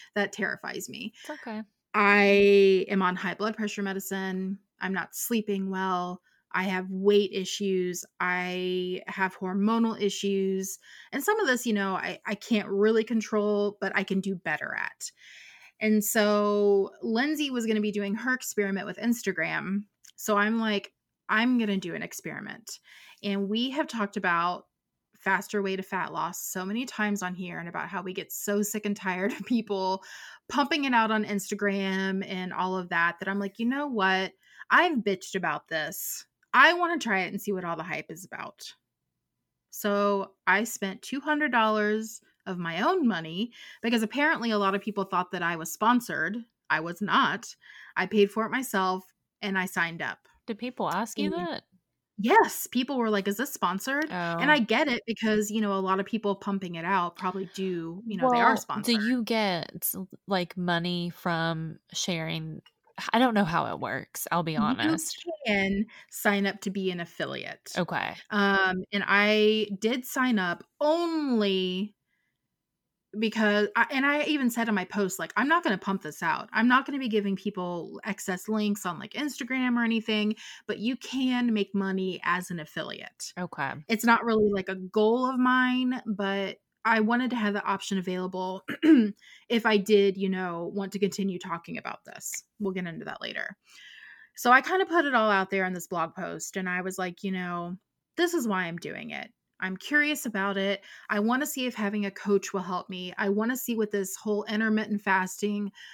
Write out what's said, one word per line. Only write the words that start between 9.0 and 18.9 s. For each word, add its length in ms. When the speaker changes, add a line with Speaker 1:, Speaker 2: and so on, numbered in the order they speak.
Speaker 1:
have 300
hormonal 640
issues. 800
And 120
some 180
of 60
this, 180
you 80
know, 220
I, 300
I 100
can't 340
really 340
control, 800
but 140
I 80
can 180
do 140
better 420
at. 340
And 220
so 880
Lindsay 480
was 160
gonna 160
be 100
doing 240
her 180
experiment 540
with 100